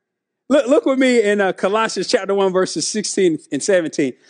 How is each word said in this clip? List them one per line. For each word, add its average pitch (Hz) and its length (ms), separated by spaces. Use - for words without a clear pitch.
Look, 277 160
look 294 180
with 269 140
me 247 240
in, 208 180
uh, 185 140
Colossians 208 520
chapter 196 280
one, 196 180
verses 175 340
sixteen 180 520
and 139 120
seventeen. 160 500